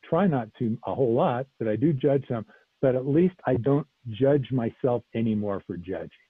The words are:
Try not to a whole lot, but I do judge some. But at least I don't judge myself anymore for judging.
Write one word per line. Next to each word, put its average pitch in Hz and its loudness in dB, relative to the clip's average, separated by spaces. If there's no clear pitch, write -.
Try 180 2
not 123 0
to 117 -2
a 95 -4
whole 120 2
lot, 127 0
but 113 -2
I 107 0
do 143 2
judge 139 0
some. 113 -4
But 131 2
at 127 -2
least 165 2
I 131 2
don't 139 0
judge 135 2
myself 120 -2
anymore 104 -2
for 92 -8
judging. 85 -10